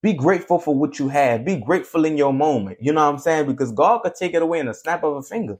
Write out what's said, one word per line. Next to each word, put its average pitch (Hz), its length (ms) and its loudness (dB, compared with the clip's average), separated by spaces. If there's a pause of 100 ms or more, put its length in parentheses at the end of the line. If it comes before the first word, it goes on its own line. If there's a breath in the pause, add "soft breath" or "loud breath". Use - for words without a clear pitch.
Be 202 120 2
grateful 175 460 2
for 151 140 0
what 143 240 0
you 135 120 -2
have. 127 340 2
Be 180 140 -2
grateful 156 480 -2
in 156 100 0
your 143 160 2
moment. 135 480 0
You 143 140 0
know 156 120 4
what 147 80 2
I'm 139 60 -8
saying? 156 280 0
Because 135 240 -2
God 180 280 2
could 175 160 -4
take 175 180 -4
it 165 80 2
away 165 180 0
in 131 100 -4
a 107 40 -8
snap 170 300 -6
of 151 140 -2
a 135 40 -10
finger. 202 380 -8